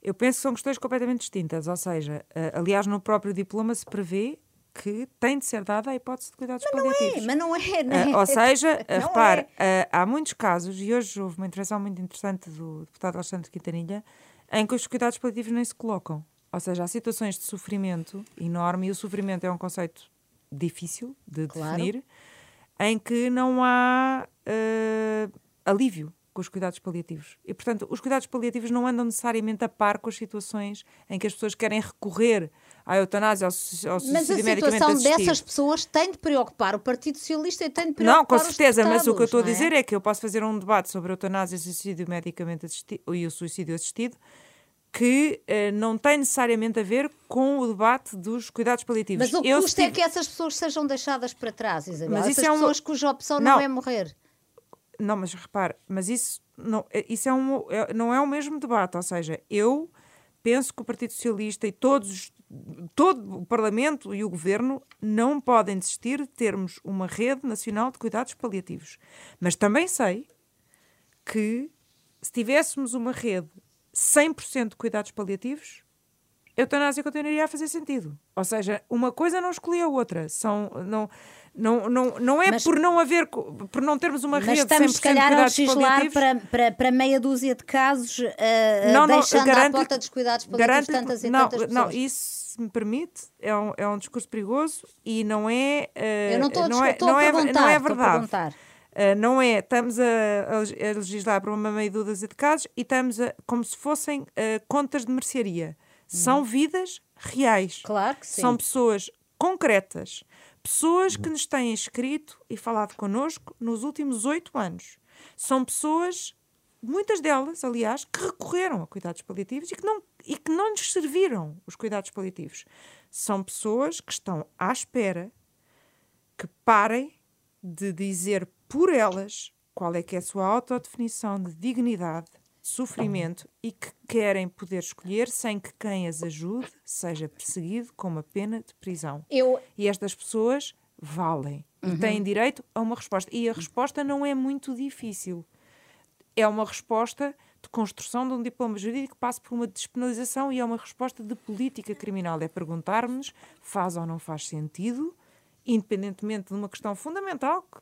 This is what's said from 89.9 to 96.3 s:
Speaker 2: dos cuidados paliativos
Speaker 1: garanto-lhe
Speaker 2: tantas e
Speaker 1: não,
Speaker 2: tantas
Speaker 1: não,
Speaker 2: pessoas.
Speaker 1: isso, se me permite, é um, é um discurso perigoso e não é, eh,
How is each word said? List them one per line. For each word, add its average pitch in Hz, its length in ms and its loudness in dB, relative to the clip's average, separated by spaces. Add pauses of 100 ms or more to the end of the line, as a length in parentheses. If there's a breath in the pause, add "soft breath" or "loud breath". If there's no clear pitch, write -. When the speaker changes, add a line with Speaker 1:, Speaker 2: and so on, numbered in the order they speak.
Speaker 2:
dos - 120 -6
cuidados 240 360 -2
paliativos 233 220 2 (200)
Speaker 1:
garanto-lhe 294 100 2
Speaker 2:
tantas 247 260 -2
e 233 60 0
Speaker 1:
não, 262 200 6
Speaker 2:
tantas 226 220 -2
Speaker 1:
não, 226 160 4
Speaker 2:
pessoas. 196 80 -4 (100)
Speaker 1:
isso, - 400 -6 (100)
se 226 60 -8
me 220 80 -6
permite, 240 520 -4 (200)
é 214 140 0
um, 208 220 -2
é 202 100 -2
um 208 100 -2
discurso - 320 -10
perigoso 247 580 -4 (180)
e 226 200 -2
não 214 240 0
é, 277 440 0
eh, 214 420 0